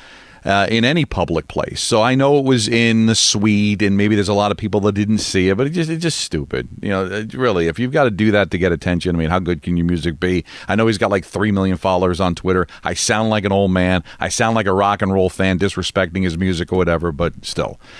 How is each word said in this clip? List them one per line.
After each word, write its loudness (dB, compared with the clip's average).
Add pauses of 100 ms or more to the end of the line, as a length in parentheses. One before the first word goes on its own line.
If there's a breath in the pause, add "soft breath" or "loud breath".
(460 loud breath)
uh, 2
in 2
any 2
public -2
place. -6
So 2
I 2
know 4
it 0
was 2
in 2
the 4
suite, 2
and 2
maybe 2
there's 0
a 0
lot 2
of -6
people -2
that 2
didn't 0
see 0
it, 4
but 0
it -6
just, -4
it's -6
just -2
stupid. -6 (140)
You -4
know, 0
it, -8
really, 0
if -4
you've -2
gotta 2
do 2
that 2
to 0
get 0
attention, -2
I 0
mean, 0
how 0
good -2
can -2
your 0
music -2
be? 0 (240 loud breath)
I 0
know 2
he's 2
got, 0
like, 2
three -2
million 2
followers 0
on 0
Twitter. 0 (160 loud breath)
I -4
sound 0
like 0
an 0
old 2
man. 2 (160 loud breath)
I -4
sound 0
like 0
a 0
rock 2
and 0
roll 2
fan 0
disrespecting -2
his -2
music -2
or 2
whatever, 0
but -4
still, -6 (200 loud breath)